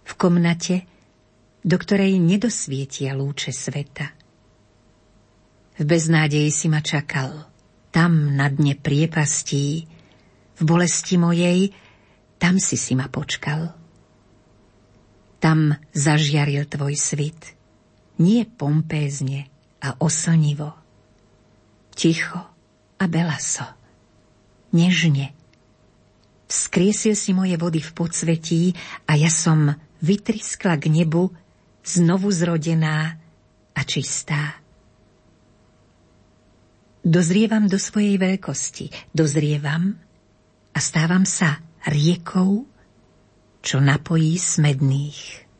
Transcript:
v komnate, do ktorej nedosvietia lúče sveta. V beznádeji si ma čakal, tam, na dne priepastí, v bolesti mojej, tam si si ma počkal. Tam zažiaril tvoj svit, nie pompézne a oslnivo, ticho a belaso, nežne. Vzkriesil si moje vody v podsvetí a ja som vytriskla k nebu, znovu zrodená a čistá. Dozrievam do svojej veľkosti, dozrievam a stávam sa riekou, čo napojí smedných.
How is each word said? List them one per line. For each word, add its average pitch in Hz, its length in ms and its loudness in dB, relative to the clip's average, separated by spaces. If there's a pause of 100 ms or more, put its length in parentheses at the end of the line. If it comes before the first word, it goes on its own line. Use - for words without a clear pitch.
v - 160 -18
komnate, 175 720 0 (720)
do 170 160 2
ktorej 196 400 2
nedosvietia 165 960 -2
lúče 139 400 -6
sveta. - 560 -8 (1700)
V 156 80 -4
beznádeji 156 640 2
si - 160 -4
ma 156 160 2
čakal, 147 640 -6 (480)
tam, 160 400 2
na 139 160 0
dne 139 240 2
priepastí, 147 1120 -2 (720)
v - 80 -4
bolesti 175 560 2
mojej, 175 480 2 (720)
tam 180 160 2
si - 160 -2
si - 240 -2
ma 131 80 -4
počkal. 151 640 -6 (1700)
Tam 160 400 2 (160)
zažiaril 147 720 0
tvoj 143 320 -4
svit, - 560 -6 (640)
nie 208 320 2
pompézne 143 960 -4 (320)
a - 240 -8
oslnivo, 151 720 0 (1200)
ticho - 480 -2 (560)
a 196 80 -2
belaso, 165 640 -4 (1040)
nežne. 165 640 2 (1120)
Vzkriesil 208 640 0
si - 160 -4
moje 185 240 0
vody 165 240 -2
v - 160 -10
podsvetí 165 800 0 (320)
a 156 80 4
ja 156 160 4
som 156 400 2 (320)
vytriskla 202 800 -2
k 160 80 0
nebu, 170 400 2 (480)
znovu 180 480 2
zrodená 160 880 0 (560)
a 139 160 -4
čistá. 151 720 -6 (2500)
Dozrievam 196 640 4
do 190 80 0
svojej 202 400 0
veľkosti, - 960 -6
dozrievam 151 800 0 (800)
a 156 80 0
stávam 170 400 2
sa 160 320 0 (320)
riekou, 180 800 0 (960)
čo - 160 -2
napojí 156 560 2
smedných. 143 1120 -2 (120)